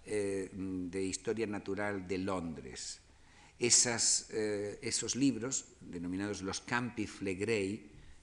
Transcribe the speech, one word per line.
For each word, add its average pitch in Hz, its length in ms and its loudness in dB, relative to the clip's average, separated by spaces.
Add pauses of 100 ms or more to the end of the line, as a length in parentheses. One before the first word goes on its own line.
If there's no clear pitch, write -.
eh, 98 480 0
de 92 480 -2
Historia 107 460 0
Natural 98 600 -2
de 95 120 0
Londres. 82 800 -4 (580)
Esas, 117 760 6
eh, 104 520 0
esos 113 320 0
libros, 127 500 2 (160)
denominados 90 600 -2
los 95 180 -2
Campi 120 460 -2
Flegrei, 98 880 0 (280)